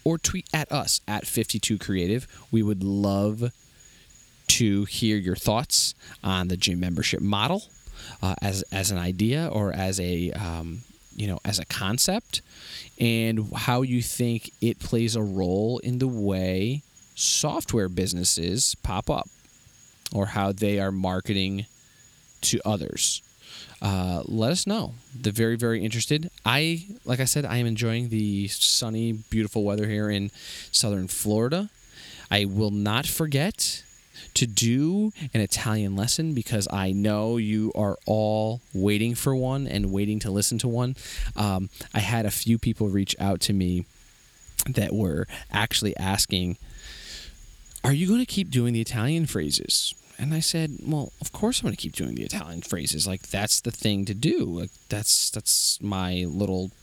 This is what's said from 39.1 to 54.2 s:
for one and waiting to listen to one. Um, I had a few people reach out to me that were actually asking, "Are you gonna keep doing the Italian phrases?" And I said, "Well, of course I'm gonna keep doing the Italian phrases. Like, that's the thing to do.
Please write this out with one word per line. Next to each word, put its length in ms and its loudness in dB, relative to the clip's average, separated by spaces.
for 220 0
one 320 0
and 240 0
waiting 280 2
to 120 -4
listen 280 2
to 80 0
one. 280 0
Um, 340 0
I 60 0
had 260 0
a 60 0
few 260 2
people 300 0
reach 320 0
out 220 0
to 120 2
me 320 2
that 260 0
were 340 0
actually 460 0
asking, 600 0
"Are 100 4
you 140 2
gonna 180 4
keep 240 0
doing 240 4
the 80 2
Italian 440 2
phrases?" 680 0
And 160 -2
I 60 0
said, 420 0
"Well, 380 -2
of 140 -8
course 260 0
I'm 80 -2
gonna 80 0
keep 180 -6
doing 220 -4
the 80 -4
Italian 380 -8
phrases. 440 -4
Like, 180 -4
that's 360 0
the 120 -2
thing 340 0
to 80 -2
do. 320 2